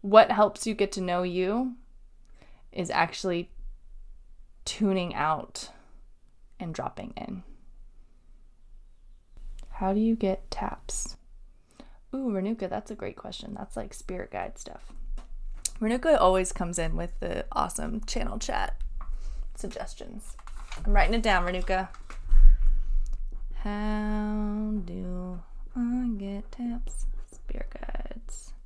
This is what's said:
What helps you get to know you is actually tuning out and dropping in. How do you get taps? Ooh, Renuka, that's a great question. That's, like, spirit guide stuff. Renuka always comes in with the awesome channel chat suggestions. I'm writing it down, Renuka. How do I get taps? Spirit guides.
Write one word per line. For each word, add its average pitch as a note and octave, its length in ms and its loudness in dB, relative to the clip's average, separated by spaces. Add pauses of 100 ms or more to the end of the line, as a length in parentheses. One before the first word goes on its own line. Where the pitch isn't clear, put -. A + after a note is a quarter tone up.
What G#3 280 10
helps G#3 360 2
you A3+ 80 -2
get G3+ 180 0
to G3 80 -6
know F3+ 220 0
you G3 540 -2 (960)
is F3 180 -6
actually E3+ 600 -2 (1120)
tuning F#3+ 500 -2
out - 560 -4 (880)
and E3 140 -8
dropping - 420 -8
in. F#3 260 -10 (2250)
How F#3+ 140 0
do G#3 80 2
you A3+ 160 2
get G3 340 -2
taps? - 680 -8 (1000)
Ooh, C4 160 -2
Renuka, G3+ 380 -2
that's G#3 220 -8
a G#3 60 -10
great - 200 -10
question. - 380 -12
That's, - 220 -12
like, - 160 -8
spirit - 380 -10
guide - 280 -8
stuff. - 340 -16 (880)
Renuka A#3+ 380 4
always F#3 340 4
comes F3 260 -4
in D#3+ 180 0
with E3+ 240 -4
the - 320 -4
awesome - 520 -2
channel - 340 -4
chat - 420 -2 (720)
suggestions. - 840 -10 (480)
I'm G#3 80 4
writing G#3 220 6
it A3+ 80 2
down, F#3 240 4
Renuka. F#3 420 0 (1700)
How G#3+ 1300 -2
do F3+ 540 -6 (380)
I A#3+ 320 -2 (100)
get G3 320 -8
taps? - 560 -4 (240)
Spirit - 500 -8
guides. - 720 -8 (140)